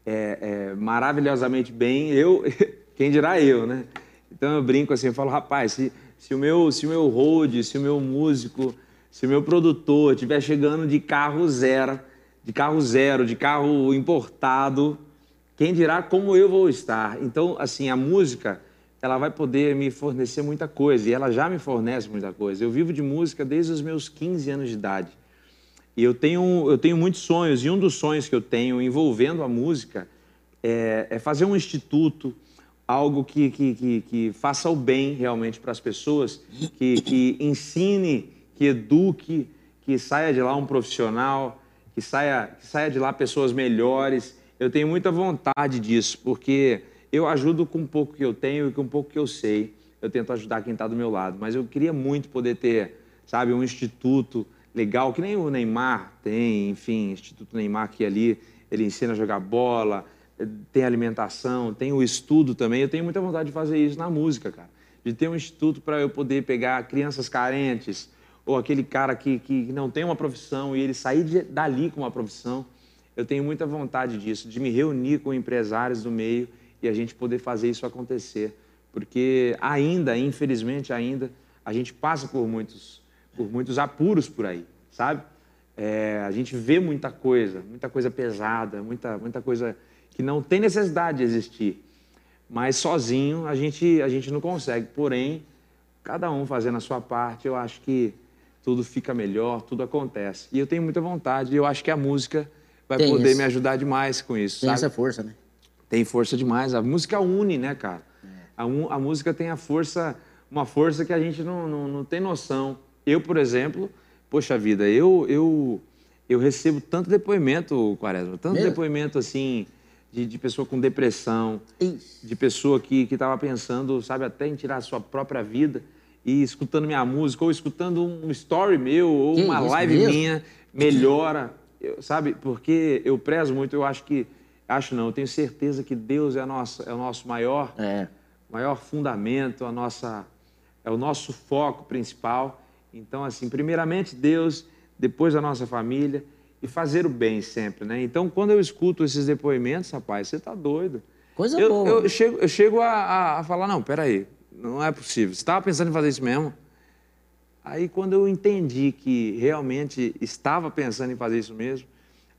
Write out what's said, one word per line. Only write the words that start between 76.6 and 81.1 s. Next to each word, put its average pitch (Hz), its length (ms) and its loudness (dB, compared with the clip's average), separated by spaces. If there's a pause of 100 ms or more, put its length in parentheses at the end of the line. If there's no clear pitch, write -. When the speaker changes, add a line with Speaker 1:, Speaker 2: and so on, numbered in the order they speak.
Speaker 1:
e 120 60 -2
a 113 60 0
gente 117 220 -4
poder 123 240 -4
fazer 120 300 -2
isso 120 160 -6
acontecer. 120 680 -8 (360)
Porque 127 680 0
ainda, 147 580 0
infelizmente 135 760 -2
ainda, 123 380 -6 (340)